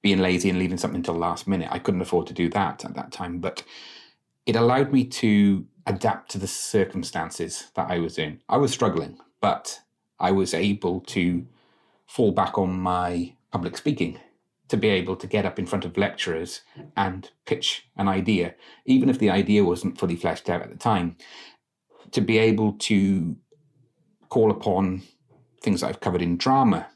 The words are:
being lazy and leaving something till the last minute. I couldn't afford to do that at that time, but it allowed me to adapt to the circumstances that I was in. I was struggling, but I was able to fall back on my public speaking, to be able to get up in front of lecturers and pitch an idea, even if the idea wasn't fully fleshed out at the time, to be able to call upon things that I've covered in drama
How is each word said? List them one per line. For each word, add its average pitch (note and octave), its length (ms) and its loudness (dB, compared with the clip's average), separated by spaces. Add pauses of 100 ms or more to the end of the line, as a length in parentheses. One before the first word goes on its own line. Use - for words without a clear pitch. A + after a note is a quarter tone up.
being G2+ 160 2
lazy F#2 320 2
and F#2 80 0
leaving F#2 200 0
something F2 260 -4
till F2 100 -2
the E2 60 -2
last F2 260 -4
minute. F2+ 240 -2
I - 80 -4
couldn't F#2 240 -2
afford F2 240 0
to - 80 -14
do E2+ 160 0
that F2 340 -2
at - 100 -12
that - 180 -10
time, F2 260 -8
but F2+ 240 -8 (840)
it A2 100 2
allowed B2+ 360 4
me B2+ 120 6
to G#2 600 4 (220)
adapt G2 460 -2
to G#2 60 -6
the F#2+ 100 -6
circumstances - 1300 -4
that - 140 -2
I F2+ 100 -2
was E2 180 -6
in. D2+ 300 -6
I A#2 80 2
was C3+ 160 2
struggling, E2 460 -2 (220)
but - 400 -2 (380)
I F#2 140 2
was F#2+ 200 2
able F#2 480 0
to F2 460 -2 (600)
fall G#2+ 260 2
back F#2 260 0
on F#2 220 0
my F2+ 540 -2 (180)
public - 240 -6
speaking, - 420 -4 (500)
to - 80 0
be G#2+ 120 2
able F#2 280 0
to - 120 -14
get G2 180 0
up F2+ 140 -6
in F2+ 60 -4
front G2 180 -4
of F2 120 -8
lecturers F2 680 -4 (340)
and F#2+ 340 -4 (140)
pitch - 420 -4 (100)
an G2 120 0
idea, F#2 460 0 (300)
even C3 240 4
if B2+ 100 2
the G#2+ 120 4
idea G2+ 340 4
wasn't F2 340 0
fully F2 180 0
fleshed E2+ 340 -4
out F2 120 -2
at G#1+ 80 -12
the - 60 -18
time, F2+ 400 0 (960)
to - 100 0
be A2 180 2
able A2 340 4
to F#2+ 640 2 (920)
call A2 220 4
upon F#2+ 520 0 (600)
things G2+ 180 0
that - 80 -4
I've - 120 -8
covered F2+ 220 0
in E2+ 140 0
drama B2+ 600 2